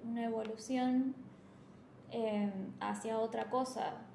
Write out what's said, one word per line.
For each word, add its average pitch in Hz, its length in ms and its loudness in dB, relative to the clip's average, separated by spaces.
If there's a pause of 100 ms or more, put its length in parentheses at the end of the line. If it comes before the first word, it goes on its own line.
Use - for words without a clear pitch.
una 233 200 0
evolución, 254 880 2 (960)
eh, 214 400 2 (300)
hacia 208 380 0
otra 226 320 0
cosa. 247 420 2 (220)